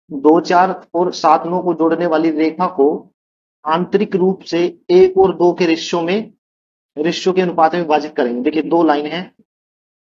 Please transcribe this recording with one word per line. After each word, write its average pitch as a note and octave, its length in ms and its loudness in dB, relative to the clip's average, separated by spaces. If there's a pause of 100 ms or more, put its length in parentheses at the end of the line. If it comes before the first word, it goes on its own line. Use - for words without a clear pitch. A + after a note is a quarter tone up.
(120)
दो D3+ 280 4
चार F3+ 300 2 (240)
और F3+ 180 -2
सात E3 340 0
नौ F3 160 -4
को F3 120 -2
जोड़ने E3 320 0
वाली D#3+ 240 0
रेखा D#3 380 -2
को C#3 180 2 (800)
आंतरिक F3+ 520 -2
रूप F#3+ 260 0
से E3+ 180 -4 (300)
एक F#3 280 4
और F#3+ 180 4
दो F3 160 2
के E3+ 140 -2
रेशियो E3 360 -2
में, G3 300 -4 (640)
रेशियो E3 380 -2
के F#3 80 2
अनुपात E3 320 0
में F3 60 -2
विभाजित D3+ 360 -2
करेंगे। B2 260 -2
देखिए, D3+ 200 -2
दो E3+ 200 0
लाइन D3 240 0
है, E3 160 -8 (840)